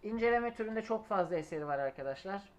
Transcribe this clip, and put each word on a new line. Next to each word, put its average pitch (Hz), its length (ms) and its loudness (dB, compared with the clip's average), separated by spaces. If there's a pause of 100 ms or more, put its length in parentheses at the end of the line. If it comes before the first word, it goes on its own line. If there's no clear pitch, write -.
İnceleme 233 500 2
türünde 220 280 -2
çok 220 260 -2
fazla 180 280 2
eseri 156 320 -2
var 143 120 0
arkadaşlar. 139 640 -4 (180)